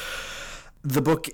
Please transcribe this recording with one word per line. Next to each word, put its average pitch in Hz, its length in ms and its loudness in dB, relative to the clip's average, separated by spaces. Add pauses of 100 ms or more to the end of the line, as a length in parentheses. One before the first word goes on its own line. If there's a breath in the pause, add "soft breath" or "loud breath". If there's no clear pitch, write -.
(840 loud breath)
The 139 200 2
book 160 320 4